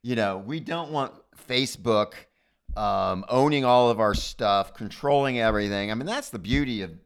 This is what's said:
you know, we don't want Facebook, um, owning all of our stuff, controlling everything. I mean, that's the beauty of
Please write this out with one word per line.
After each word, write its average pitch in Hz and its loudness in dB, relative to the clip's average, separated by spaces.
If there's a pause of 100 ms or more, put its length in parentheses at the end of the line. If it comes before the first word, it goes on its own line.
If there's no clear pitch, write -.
you 120 -2
know, 101 0
we 120 -8
don't 165 -8
want 139 -4 (340)
Facebook, 120 0 (600)
um, 98 0
owning 139 2
all 123 6
of 110 0
our 104 4
stuff, - 0
controlling 135 -2
everything. 104 0
I - -2
mean, 127 -4
that's 254 -6
the 117 -10
beauty 120 -2
of 87 -10 (140)